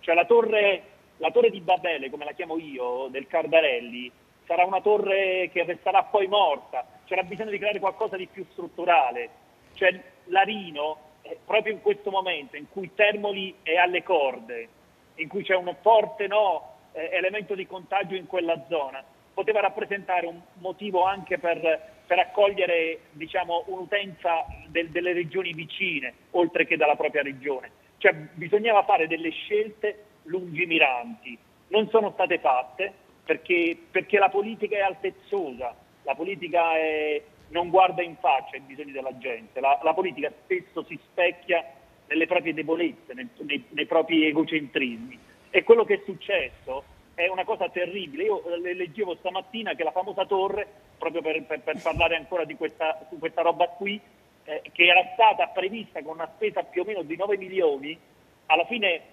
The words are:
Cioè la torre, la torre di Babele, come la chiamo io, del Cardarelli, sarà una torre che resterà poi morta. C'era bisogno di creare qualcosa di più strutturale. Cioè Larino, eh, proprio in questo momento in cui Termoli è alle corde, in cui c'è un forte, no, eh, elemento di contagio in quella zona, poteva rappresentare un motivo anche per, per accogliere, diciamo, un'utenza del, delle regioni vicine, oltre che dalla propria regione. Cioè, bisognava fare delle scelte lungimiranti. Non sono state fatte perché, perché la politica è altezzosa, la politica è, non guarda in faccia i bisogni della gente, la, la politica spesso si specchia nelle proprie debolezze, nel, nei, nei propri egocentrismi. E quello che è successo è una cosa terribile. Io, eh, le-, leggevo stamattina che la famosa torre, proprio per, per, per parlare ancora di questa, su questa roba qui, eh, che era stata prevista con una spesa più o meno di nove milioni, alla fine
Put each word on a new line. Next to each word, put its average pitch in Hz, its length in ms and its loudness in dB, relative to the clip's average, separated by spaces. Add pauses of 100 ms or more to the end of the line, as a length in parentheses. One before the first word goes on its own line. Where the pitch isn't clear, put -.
Cioè 170 140 2
la 175 100 6
torre, 214 580 4 (360)
la 160 120 -2
torre 233 200 6
di 196 100 -10
Babele, 165 500 0
come 147 140 -12
la 147 80 -10
chiamo 160 260 -8
io, 131 520 -6
del 131 160 -8
Cardarelli, 127 840 0 (360)
sarà 170 180 4
una 190 160 0
torre 196 720 2
che 170 120 0
resterà 185 400 2
poi 196 240 2
morta. 165 580 0 (180)
C'era 185 200 -2
bisogno 208 260 -10
di 202 80 -4
creare 208 220 -2
qualcosa 196 360 -2
di 185 100 -8
più 190 260 -14
strutturale. 156 760 2 (460)
Cioè 185 260 2 (260)
Larino, 180 720 0 (240)
eh, - 220 -14
proprio 214 280 0
in 196 100 -8
questo 202 280 0
momento 180 460 -4
in 147 140 -14
cui 185 240 -10
Termoli 202 680 0
è 160 140 0
alle 175 280 4
corde, 123 640 0 (480)
in 160 120 -8
cui 185 140 -6
c'è 185 140 2
un 180 240 -2
forte, 214 480 4
no, 196 460 0 (180)
eh, 160 200 -8
elemento 190 420 -2
di 190 120 -8
contagio 185 480 -4
in 180 120 -8
quella 170 420 -2
zona, 135 340 -4 (320)
poteva 202 260 2
rappresentare 196 680 -2
un 170 140 -10 (180)
motivo 185 460 -2
anche 190 340 -2
per, 165 680 -2
per 180 120 2
accogliere, 175 840 2 (120)
diciamo, 170 540 -4
un'utenza 185 800 -2 (240)
del, 165 220 -2
delle 175 220 -2
regioni 175 420 -4
vicine, 156 580 -6 (200)
oltre 170 340 2
che 165 100 0
dalla 147 200 4
propria 147 260 0
regione. 135 480 -6 (280)
Cioè, 190 140 6
bisognava 190 720 2
fare 170 220 2
delle 160 240 -4
scelte 208 720 -4 (200)
lungimiranti. 151 1120 -2 (320)
Non 208 220 0
sono 214 220 2
state 175 260 -2
fatte 151 540 -2 (320)
perché, 170 520 0 (140)
perché 185 280 0
la 196 100 6
politica 208 480 -2
è 202 40 -2
altezzosa, 180 920 -4 (280)
la 135 120 -2
politica 165 600 0
è, 151 440 0 (280)
non 175 220 -2
guarda 180 320 6
in 165 140 -8
faccia 139 400 0
i 131 40 -12
bisogni 139 320 -14
della 131 260 -8
gente, 117 420 -8
la, 139 220 4
la 160 120 4
politica 160 380 -2 (120)
spesso 175 400 -6
si 156 200 -14
specchia 175 600 -2 (440)
nelle 165 180 2
proprie 165 280 0
debolezze, 156 600 -4
nel, 123 140 -12 (100)
nei, 147 320 -6
nei 151 160 -2
propri 160 400 4
egocentrismi. 139 920 -2 (320)
E 185 140 2
quello 226 200 8
che 202 100 2
è 196 100 -4
successo 143 800 -6 (300)
è 175 140 0
una 185 160 -2
cosa 185 240 -2
terribile. 175 560 -6
Io, 190 220 0
eh, 175 140 -4
le-, 180 140 -4
leggevo 185 420 -6
stamattina 185 580 -6
che - 80 -6
la 156 80 0
famosa 185 360 -2
torre, 196 400 0 (320)
proprio 160 240 -4
per, 156 220 -2
per, 151 160 -6
per 156 220 -4
parlare 165 320 2
ancora 165 300 -4
di 151 100 -10
questa, 156 560 -4
su 175 80 -14
questa 160 240 -4
roba 165 260 2
qui, 202 320 -8 (440)
eh, 151 180 -8 (100)
che 175 140 4
era 180 140 8 (140)
stata 190 340 6
prevista 190 540 -6
con 156 120 -10
una 165 220 -8
spesa 202 260 -2
più 175 200 -4
o - 20 -2
meno 202 180 -6
di 156 140 -8
nove 196 200 -2
milioni, 165 600 -2 (480)
alla 160 200 2
fine 202 280 0 (180)